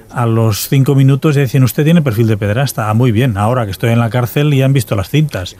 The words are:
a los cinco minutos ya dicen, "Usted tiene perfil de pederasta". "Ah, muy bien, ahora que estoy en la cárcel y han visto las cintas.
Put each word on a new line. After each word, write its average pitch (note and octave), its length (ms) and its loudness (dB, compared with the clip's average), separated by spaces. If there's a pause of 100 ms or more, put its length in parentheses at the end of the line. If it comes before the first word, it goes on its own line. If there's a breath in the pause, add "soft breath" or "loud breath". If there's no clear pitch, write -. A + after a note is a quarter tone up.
(100)
a A#2+ 160 -4
los A2+ 420 0
cinco C#3 260 2
minutos C#3 400 2
ya C#3+ 80 0
dicen, C3 200 0
"Usted C3 220 0
tiene E3+ 180 4
perfil A#2 240 0
de A2 100 0
pederasta". G#2+ 520 -2
"Ah, G#2+ 60 0
muy A#2+ 180 2
bien, A2+ 240 0
ahora A#2 300 0
que G2 40 -8
estoy A#2 200 -4
en A2+ 80 2
la A#2 120 0
cárcel B2+ 440 -2
y C3 80 2
han C3+ 100 2
visto C3+ 240 -2
las G2 140 -4
cintas. C#3 500 -4